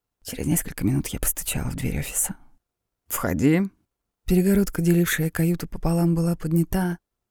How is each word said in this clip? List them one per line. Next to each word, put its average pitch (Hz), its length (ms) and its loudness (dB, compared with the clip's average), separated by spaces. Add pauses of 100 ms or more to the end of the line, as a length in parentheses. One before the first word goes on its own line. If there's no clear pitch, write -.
(240)
Через - 240 -8
несколько - 380 -2
минут 131 220 0
я - 120 -8
постучала - 500 -4
в - 60 -6
дверь - 240 -4
офиса. - 360 -4 (720)
"Входи". 135 540 2 (640)
Перегородка, 190 560 2
делившая 170 480 2
каюту 165 380 -2
пополам, 170 480 0
была 170 200 0
поднята, 175 640 0 (340)